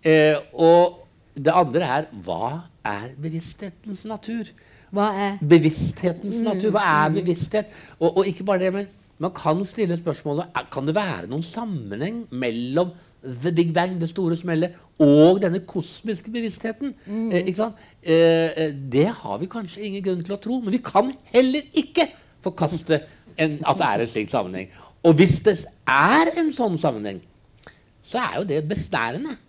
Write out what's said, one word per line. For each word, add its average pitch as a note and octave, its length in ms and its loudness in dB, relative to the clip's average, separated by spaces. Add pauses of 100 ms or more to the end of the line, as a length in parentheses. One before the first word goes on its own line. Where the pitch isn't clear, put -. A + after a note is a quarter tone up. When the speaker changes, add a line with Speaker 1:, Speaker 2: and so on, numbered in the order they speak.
Speaker 1:
Eh, D#3 320 6 (140)
og E3+ 500 6 (360)
det D3+ 180 2
andre E3 280 2
er, D3 300 -2
hva F2+ 320 -6 (380)
er G#2 320 -6
bevissthetens E3+ 880 -12
natur? A3 480 -10 (400)
Speaker 2:
Hva G3+ 220 2
er G3 260 -4
Speaker 1:
Bevissthetens E3+ 960 2
Speaker 2:
Mm, A3+ 60 -2
Speaker 1:
natur. G3+ 260 -2
Hva G#3 140 0
er D#3 260 4
Speaker 2:
mm. D#3+ 60 0
Speaker 1:
bevissthet? F3 560 -2 (220)
Og, E3 240 0
og F#3+ 80 2
ikke F#3+ 180 -8
bare G3 140 0
det, F#3 140 0
men G3+ 140 -6 (300)
man F3 160 -6
kan D#3+ 320 -2
stille F#3 320 -2
spørsmålet, D#3+ 540 -4
er, - 200 -6
kan C#3 160 -4
det D#3 80 -2
være D#3+ 340 -2
noen C#3 140 -6
sammenheng E3+ 840 -8
mellom B2+ 640 -4 (240)
The C3 360 -8
Big E3+ 220 0
Bang, F3+ 240 0
det E3 100 -4
store E3+ 280 -2
smellet, E3+ 420 -4 (180)
og D#3 460 8
denne F3 180 0
kosmiske G3 720 -8
bevisstheten? A3+ 680 -8
Speaker 2:
Mm. A3 300 -6
Speaker 1:
Eh, F3+ 100 2
ikke F#3 140 -4
sant? G#3+ 180 -4 (220)
Eh, E3 580 4
eh, D#3 180 -2
det C#3 380 0
har G#2 280 -8
vi D#3+ 80 -6
kanskje G3 360 -12
ingen G3+ 200 -8
grunn F3+ 220 -4
til F#3+ 100 -6
å G3+ 60 -10
tro, B3 200 -4
men G#3 120 -4
vi B3 60 0
kan A#3+ 320 0 (160)
heller C4 480 2
ikke E4 340 2 (320)
forkaste D#3+ 640 -2 (300)
en, D#3 280 -2
at D#3 180 0
det E3+ 80 0
er G#2+ 140 0
en A#2 100 -2
slik G#2+ 200 -4
sammenheng. F#2+ 400 -4 (340)
Og E3 100 8
hvis D#3 280 6
det G3 160 2 (240)
er A3+ 500 4
en E4 180 0
sånn A3+ 280 -2
sammenheng, G#2 420 -4 (840)
så - 140 -8
er A3 220 -4
jo G#3 80 -6
det D3+ 180 -2
besnærende F#3 680 -4 (120)